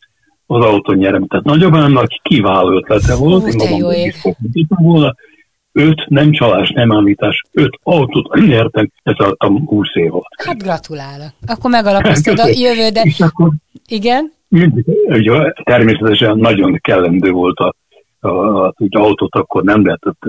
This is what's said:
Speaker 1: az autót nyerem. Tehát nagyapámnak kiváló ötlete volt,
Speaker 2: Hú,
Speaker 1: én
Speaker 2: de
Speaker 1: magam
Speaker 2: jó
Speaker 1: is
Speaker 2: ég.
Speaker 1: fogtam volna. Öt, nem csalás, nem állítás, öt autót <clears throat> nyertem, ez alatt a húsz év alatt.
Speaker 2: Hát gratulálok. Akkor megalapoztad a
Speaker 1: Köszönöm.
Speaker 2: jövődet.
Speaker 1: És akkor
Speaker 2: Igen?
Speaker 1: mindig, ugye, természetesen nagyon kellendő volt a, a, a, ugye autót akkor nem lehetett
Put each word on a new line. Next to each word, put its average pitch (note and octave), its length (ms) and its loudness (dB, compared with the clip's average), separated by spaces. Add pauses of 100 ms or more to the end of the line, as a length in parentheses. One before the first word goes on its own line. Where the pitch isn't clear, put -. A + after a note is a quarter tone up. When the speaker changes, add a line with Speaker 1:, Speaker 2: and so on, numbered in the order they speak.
(460)
Speaker 1:
az A#2+ 180 0
autót G2+ 320 0
nyerem. F#2+ 300 0
Tehát G2 180 -4
nagyapámnak D3 640 2 (160)
kiváló F#2+ 540 0
ötlete G#2+ 380 0
volt, D#3+ 280 2
Speaker 2:
Hú, A3 60 -4
Speaker 1:
én - 80 -2
Speaker 2:
de - 80 -2
Speaker 1:
magam - 140 -2
Speaker 2:
jó F3 120 -2
Speaker 1:
is F3 60 -2
Speaker 2:
ég. - 180 -4
Speaker 1:
fogtam D#3+ 520 -4 (120)
volna. D#3+ 360 2 (580)
Öt, D#3 360 0
nem D3 240 4
csalás, G#2+ 380 0
nem A#2 220 0
állítás, G#2 500 0 (100)
öt C#3 300 -2
autót C#3+ 580 -2
<clears throat> G#3 80 4
nyertem, A2 420 0 (120)
ez - 160 -2
alatt G2 220 -2
a G#2 80 0
húsz G#2 460 -2
év E2 180 -2
alatt. - 320 -10
Speaker 2:
Hát B3+ 180 -8
gratulálok. D3+ 680 -10 (160)
Akkor A#3+ 240 -4
megalapoztad G3+ 680 2
a A#3 60 2
Speaker 1:
Köszönöm. B3 320 2
Speaker 2:
jövődet. A3 280 0
Speaker 1:
És D#3 160 0
akkor E3+ 280 2 (400)
Speaker 2:
Igen? A#3+ 440 -2 (160)
Speaker 1:
mindig, D#3 360 2 (240)
ugye, A#2 440 0 (100)
természetesen A2 760 2
nagyon G2 420 0
kellendő F2+ 500 0
volt F2+ 280 -2
a, - 160 -2 (460)
a, G#2 80 -6
a, F#2+ 500 -2
ugye G#2 200 -2
autót G#2 360 0
akkor F#2+ 280 -4
nem G#2 220 2
lehetett E2+ 440 -4